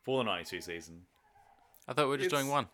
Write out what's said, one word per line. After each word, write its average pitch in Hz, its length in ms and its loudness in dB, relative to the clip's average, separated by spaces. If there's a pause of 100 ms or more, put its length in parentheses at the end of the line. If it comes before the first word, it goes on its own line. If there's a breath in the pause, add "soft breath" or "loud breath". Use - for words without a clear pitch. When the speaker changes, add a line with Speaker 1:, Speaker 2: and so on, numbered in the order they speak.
Speaker 1:
for 131 140 2
the 117 120 2
ninety-two 87 300 -2
season. 82 440 -10 (840)
Speaker 2:
I - 60 -8
thought 147 140 4
we - 40 2
were 143 60 0
just 180 160 0
Speaker 1:
It's - 80 -
Speaker 2:
doing 135 100 0
one. 135 220 2